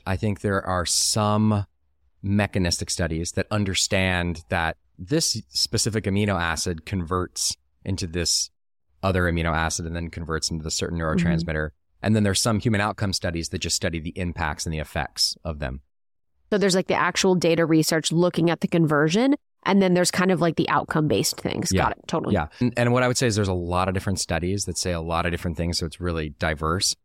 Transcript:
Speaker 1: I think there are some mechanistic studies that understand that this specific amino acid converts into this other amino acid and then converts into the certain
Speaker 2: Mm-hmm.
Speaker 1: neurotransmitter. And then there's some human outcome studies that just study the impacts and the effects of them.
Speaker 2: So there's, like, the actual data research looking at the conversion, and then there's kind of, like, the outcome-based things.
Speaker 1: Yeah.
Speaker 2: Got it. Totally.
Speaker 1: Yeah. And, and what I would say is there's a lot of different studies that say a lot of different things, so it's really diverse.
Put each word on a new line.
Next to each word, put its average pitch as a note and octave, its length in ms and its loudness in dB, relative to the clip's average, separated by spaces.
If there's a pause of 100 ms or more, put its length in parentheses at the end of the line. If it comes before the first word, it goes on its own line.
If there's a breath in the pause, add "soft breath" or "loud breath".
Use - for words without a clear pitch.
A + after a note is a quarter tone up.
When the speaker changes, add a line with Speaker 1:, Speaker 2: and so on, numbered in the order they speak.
Speaker 1:
I F#2+ 120 -2
think G#2 240 -2
there G2 260 0
are F2+ 180 -2
some G#2+ 800 2 (580)
mechanistic G2 680 0
studies E2 420 -2
that - 200 -4
understand F#2 960 0
that E2+ 280 -2 (220)
this A#2 420 -2 (100)
specific - 540 -2
amino G2 360 2
acid E2 460 -2
converts F2+ 680 -2 (300)
into F#2+ 240 -4
this E2 420 -2 (540)
other F#2 260 2
amino E2 240 0
acid D#2+ 320 -2
and E2 80 -6
then E2+ 160 -6
converts D#2+ 400 -6
into D#2+ 140 -6
the D#2 80 -6
certain - 260 -4
Speaker 2:
Mm-hmm. E2 300 0
Speaker 1:
neurotransmitter. E2 420 -2 (320)
And A2 140 2
then G#2+ 80 4
there's F#2+ 160 2
some A2 180 0
human G#2 220 2
outcome G#2 320 -2
studies E2+ 380 -4
that F#2 80 -6
just - 180 -2
study E2+ 240 -2
the D#2+ 180 -8
impacts E2+ 480 -4
and E2+ 60 -4
the D2+ 60 -4
effects - 680 -4
of D#2 160 -6
them. C#2 220 -6 (680)
Speaker 2:
So G#3+ 80 2
there's, F#3 160 4
like, F#3 140 2
the F#3+ 60 0
actual F3+ 400 2
data E3+ 320 4
research D#3+ 460 2
looking E3+ 380 2
at D#3+ 100 -2
the - 80 0
conversion, E3 680 4 (320)
and G3 160 6
then F#3 120 4
there's F3 160 4
kind F#3 200 2
of, E3+ 100 2
like, E3+ 160 2
the - 140 0
outcome-based C#3+ 680 2
things. - 320 -4
Speaker 1:
Yeah. F#2+ 100 2
Speaker 2:
Got A#2 100 2
it. - 140 -10
Totally. - 280 -2
Speaker 1:
Yeah. D#2 120 0 (140 loud breath)
And, B2 160 2
and A#2+ 160 2
what B2+ 100 4
I B2 60 2
would B2 100 0
say C3 80 2
is G#2+ 100 2
there's G2+ 120 2
a F#2+ 40 0
lot F2+ 360 0
of F#2 60 -2
different F#2+ 260 -2
studies F2+ 440 -2
that F2 140 -6
say F2+ 140 -2
a E2+ 80 -2
lot E2 260 -2
of F2 60 0
different E2+ 240 -4
things, E2+ 220 -2
so F2 80 -2
it's - 140 -10
really E2 300 -4
diverse. D#2+ 760 -2